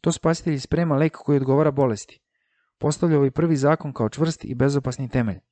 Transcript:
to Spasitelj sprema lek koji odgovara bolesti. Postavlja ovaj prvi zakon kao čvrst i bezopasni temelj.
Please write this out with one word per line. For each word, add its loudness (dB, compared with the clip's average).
to 0
Spasitelj -2
sprema -2
lek 0
koji 0
odgovara 2
bolesti. -2
Postavlja 0
ovaj 4
prvi 2
zakon 0
kao -2
čvrst -4
i -8
bezopasni -2
temelj. -2